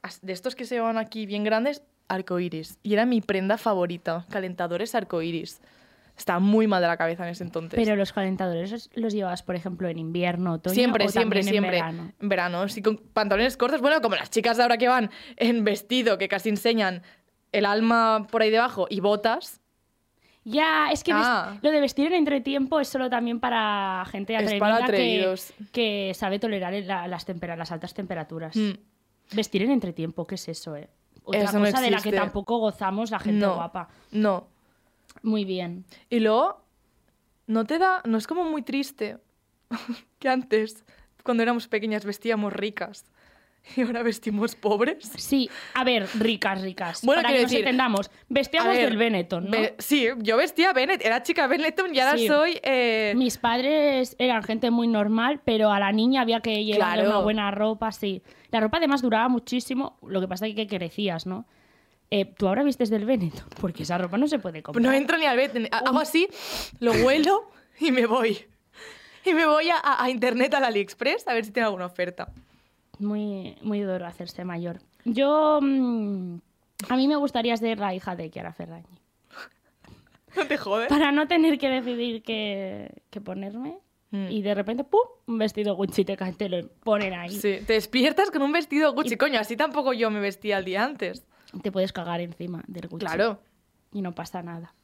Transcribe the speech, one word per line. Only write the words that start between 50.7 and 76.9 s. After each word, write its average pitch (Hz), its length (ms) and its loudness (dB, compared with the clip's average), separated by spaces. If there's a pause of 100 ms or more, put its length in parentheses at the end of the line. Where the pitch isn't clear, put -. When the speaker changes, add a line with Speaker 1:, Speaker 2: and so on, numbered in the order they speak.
Speaker 1:
Benetton, 285 360 2
era 240 160 2
chica 330 240 2
Benetton 320 480 0
y 262 40 4
ahora 262 180 4
Speaker 2:
Sí. 226 100 2
Speaker 1:
soy, 320 360 4
eh, 226 520 2
Speaker 2:
Mis 247 220 2
padres 262 840 2
eran 240 240 2
gente 226 280 -2
muy 233 160 2
normal, 226 560 2
pero 214 280 4
a 202 80 2
la 196 120 2
niña 247 300 4
había 226 200 2
que 220 220 -2
llevarle 208 400 2
Speaker 1:
Claro. 208 60 4
Speaker 2:
una 208 140 4
buena 208 280 0
ropa, 214 400 -2
sí. 190 300 -6 (300)
La 226 80 2
ropa 220 180 2
además 285 240 2
duraba 226 280 2
muchísimo, 247 680 -2 (100)
lo 185 140 -2
que 185 60 -2
pasa 185 200 -6
es 214 80 -6
que 214 120 -4
crecías, 180 580 -4
¿no? 185 200 -8 (680)
Eh, 196 140 2
¿tú 196 220 -2
ahora 202 160 2
vistes 254 280 0
del 208 140 0
Benetton? 202 400 -2 (140)
Porque 165 240 -4
esa 175 140 -2
ropa 180 200 -2
no 285 100 2
se 294 100 0
puede 165 240 -8
comprar. 233 220 0
Speaker 1:
No 262 100 6
entro 285 240 2
ni 320 80 2
al 247 120 4
Benetton. 233 340 0
Ha-, 226 100 0
Speaker 2:
Un 254 60 0
Speaker 1:
hago 262 120 4
así, 320 280 2 (520)
lo 240 140 2
huelo 302 560 4 (300)
y 302 120 2
me 247 140 4
voy. 226 400 0 (800)
Y 370 80 4
me 320 140 4
voy 311 240 4
a, 330 60 4
a, 269 260 2
a 254 80 2
internet, 254 420 2
al 277 120 4
AliExpress, 233 640 -2
a 247 60 0
ver 226 120 0
si 208 60 -16
tiene 233 140 2
alguna 185 220 -4
oferta. 180 440 -6 (680)
Speaker 2:
Muy, 202 600 -6
muy 208 200 -2
duro 185 240 -4
hacerse 175 400 -12
mayor. 175 320 -6 (260)
Yo, 294 580 4
mm, 220 760 0 (520)
a 254 80 0